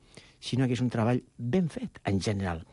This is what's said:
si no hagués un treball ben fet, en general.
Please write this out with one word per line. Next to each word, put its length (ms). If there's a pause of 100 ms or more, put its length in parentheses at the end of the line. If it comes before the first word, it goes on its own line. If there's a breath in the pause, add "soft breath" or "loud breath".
(380 loud breath)
si 180
no 100
hagués 180
un 80
treball 260 (180)
ben 320
fet, 380
en 160
general. 400 (100)